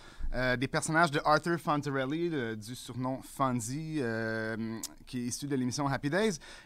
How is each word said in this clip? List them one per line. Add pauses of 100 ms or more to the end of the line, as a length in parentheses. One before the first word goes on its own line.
(340)
euh,
des
personnages
de
Arthur
Fonzarelli,
le,
du
surnom
Fonzie,
euh, (260)
qui
est
issu
de
l'émission
Happy
Days, (280)